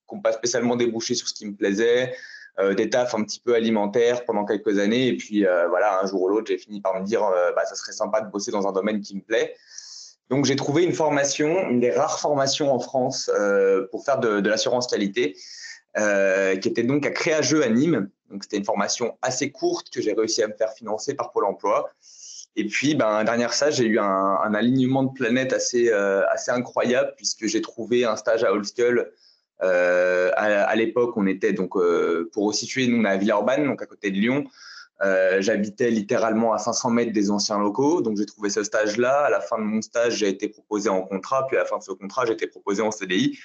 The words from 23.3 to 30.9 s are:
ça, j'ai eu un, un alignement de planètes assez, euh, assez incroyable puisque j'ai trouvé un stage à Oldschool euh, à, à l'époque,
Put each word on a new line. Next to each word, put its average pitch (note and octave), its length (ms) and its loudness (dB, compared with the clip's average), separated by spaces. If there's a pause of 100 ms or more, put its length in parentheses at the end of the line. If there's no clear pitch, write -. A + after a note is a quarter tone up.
ça, D3 180 2
j'ai B2+ 140 2
eu A2 140 2
un, G#2 60 2
un G2 500 0
alignement B2+ 480 2
de C3 100 -2
planètes B2+ 400 0
assez, A#2 380 2
euh, G2+ 400 2
assez - 220 -2
incroyable A#2+ 640 0
puisque - 300 -6
j'ai G#2+ 140 0
trouvé A#2 440 0
un G#2+ 120 0
stage A2+ 280 0
à G2+ 80 4
Oldschool A2 600 0 (500)
euh, F2+ 720 4
à, G2+ 280 2
à G#2+ 100 2
l'époque, A2+ 420 0